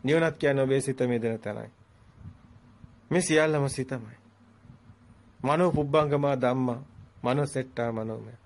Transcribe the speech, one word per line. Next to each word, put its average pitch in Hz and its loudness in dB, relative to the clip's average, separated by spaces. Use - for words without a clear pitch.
නිවනත් 156 2
කියන්නේ 139 2
ඔබේ 135 2
සිත 135 -4
මිදෙන 117 -2
තැනයි. 110 -10
මේ 175 2
සියල්ලම 156 2
සිතමයි. 127 -8
මනෝ 160 2
පුබ්බංගමා 143 4
ධම්මා, 127 0
මනෝ 143 0
සෙට්ටා 127 -6
මනෝමය. 110 -8